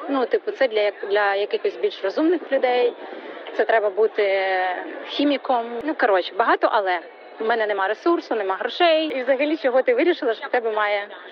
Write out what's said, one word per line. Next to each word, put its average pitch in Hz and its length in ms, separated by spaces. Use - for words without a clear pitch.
Ну, 269 160
типу, - 260
це 262 160
для, 208 240
для 202 440
якихось 202 420
більш - 260
розумних 311 480
людей. 247 420
Це - 80
треба 214 240
бути 214 340
хіміком. 247 760
Ну, 302 120
коротше, 196 400
багато 262 360
але. 185 300
У 220 40
мене 226 220
нема 196 200
ресурсу, 320 480
нема 190 200
грошей. 320 520
І 269 160
взагалі, 277 340
чого 254 240
ти 247 140
вирішила, 294 380
що 277 140
в - 40
тебе 226 200
має 208 360